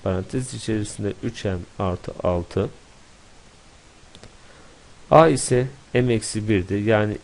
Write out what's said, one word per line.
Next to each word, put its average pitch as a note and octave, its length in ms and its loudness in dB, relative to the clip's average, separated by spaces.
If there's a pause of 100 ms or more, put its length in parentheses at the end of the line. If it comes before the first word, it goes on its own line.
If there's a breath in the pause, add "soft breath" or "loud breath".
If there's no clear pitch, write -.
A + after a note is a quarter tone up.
parantez G2 500 -4
içerisinde G#2 600 -4 (100)
üç A#2 220 -8
m F#2+ 120 -2 (220)
artı F2+ 320 -4 (120)
altı. F2+ 460 -2 (2500 loud breath)
A D#3+ 160 10
ise C3 400 2 (260)
m B2 200 2
eksi A2 360 -4
birdi. F#2+ 240 2
Yani G#2 500 2